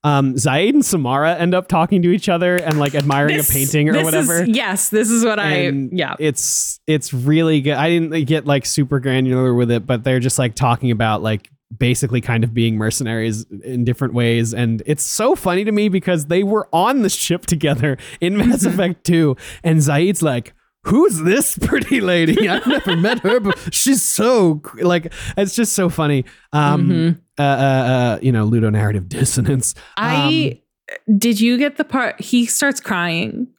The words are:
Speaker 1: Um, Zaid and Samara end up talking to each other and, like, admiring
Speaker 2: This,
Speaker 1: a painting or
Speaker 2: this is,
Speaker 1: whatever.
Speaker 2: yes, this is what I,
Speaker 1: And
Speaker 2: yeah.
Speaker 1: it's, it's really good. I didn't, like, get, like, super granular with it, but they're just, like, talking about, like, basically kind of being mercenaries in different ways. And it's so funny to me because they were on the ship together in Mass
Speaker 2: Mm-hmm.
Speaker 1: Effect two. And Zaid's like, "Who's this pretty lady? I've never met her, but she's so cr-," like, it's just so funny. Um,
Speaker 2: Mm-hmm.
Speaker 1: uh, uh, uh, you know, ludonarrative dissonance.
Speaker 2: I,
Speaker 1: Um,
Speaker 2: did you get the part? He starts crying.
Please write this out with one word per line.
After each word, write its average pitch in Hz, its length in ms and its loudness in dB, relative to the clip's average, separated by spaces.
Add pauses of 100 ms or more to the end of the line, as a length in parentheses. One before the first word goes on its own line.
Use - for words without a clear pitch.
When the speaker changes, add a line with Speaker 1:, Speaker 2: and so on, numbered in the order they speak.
Speaker 1:
Um, 139 320 2
Zaid 147 380 2
and 294 100 4
Samara 147 500 0
end 170 200 0
up 180 120 0
talking 175 360 2
to 175 80 4
each 170 180 0
other 180 280 2
and, 160 220 0
like, 143 160 0
admiring 143 440 2
Speaker 2:
This, - 100 -2
Speaker 1:
a - 60 0
painting 147 340 0
or 156 60 2
Speaker 2:
this - 80 2
is, - 20 0 (240)
Speaker 1:
whatever. 170 160 0
Speaker 2:
yes, 214 460 -2
this 214 200 0
is 233 140 2
what 214 140 0
I, 196 140 -2 (100)
Speaker 1:
And 139 360 -4
Speaker 2:
yeah. 147 200 -4
Speaker 1:
it's, - 680 -2
it's 156 280 -2
really 151 480 2
good. 147 100 0
I 143 160 0
didn't, 165 240 0
like, 160 140 0
get, 151 200 0
like, 143 200 0
super 139 340 0
granular 127 540 2
with 120 160 2
it, 117 160 0
but 120 180 -2
they're 127 160 2
just, 123 180 0
like, 120 160 -2
talking 123 360 0
about, 110 320 0
like, 110 280 -4 (260)
basically 123 440 0
kind 113 240 0
of 113 80 -4
being 113 240 0
mercenaries 110 720 -4 (180)
in 123 200 -4
different 127 300 -2
ways. 117 380 0
And 113 320 -2
it's 147 200 -4
so 254 300 0
funny 190 300 -2
to 214 80 -2
me 208 160 2
because 180 380 -2
they 175 160 0
were 208 300 -2
on 226 300 2
the 196 80 2
ship - 360 -4
together 143 500 0 (240)
in 180 160 0
Mass 240 280 2
Speaker 2:
Mm-hmm. - 40 0
Speaker 1:
Effect 185 360 -2
two. 160 320 2 (280)
And 160 180 4
Zaid's 160 400 0
like, 127 300 -2 (320)
"Who's 226 380 2
this 196 400 0
pretty 254 400 0
lady? 180 460 2
I've 190 180 -2
never 285 280 -2
met 214 260 0
her, 226 200 0
but 196 180 -2 (140)
she's 269 300 0
so 208 540 2
cr-," 117 280 -10
like, 175 280 0 (260)
it's 196 180 -2
just 233 160 0
so 185 160 0
funny. 147 380 0 (260)
Um, 147 360 2
Speaker 2:
Mm-hmm. 165 320 2 (180)
Speaker 1:
uh, 147 40 0
uh, 143 40 2
uh, 131 760 2
you 131 80 2
know, 110 180 2
ludonarrative 107 600 0
dissonance. 131 680 -2 (220)
Speaker 2:
I, 285 640 0 (480)
Speaker 1:
Um, 208 100 4
Speaker 2:
did 220 220 2
you 240 180 2
get 285 200 0
the 302 60 0
part? 262 360 -2
He 240 260 0
starts 285 340 -2
crying. 180 680 -4 (100)